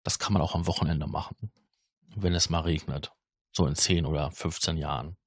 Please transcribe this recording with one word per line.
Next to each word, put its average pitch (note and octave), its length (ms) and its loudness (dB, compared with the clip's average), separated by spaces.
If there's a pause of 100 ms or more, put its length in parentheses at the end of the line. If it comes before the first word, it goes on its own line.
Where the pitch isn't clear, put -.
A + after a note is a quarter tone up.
Das - 160 -2
kann - 160 0
man E2+ 80 4
auch - 140 0
am E2+ 100 0
Wochenende D#2+ 400 0
machen, - 480 -8 (600)
wenn F#2 180 2
es F2 160 2
mal E2+ 120 2
regnet, D2 500 -2 (400)
so E2+ 160 4
in C#2+ 80 0
zehn E2+ 320 4
oder D2 240 0
fünfzehn - 460 -2
Jahren. D2 380 -4 (120)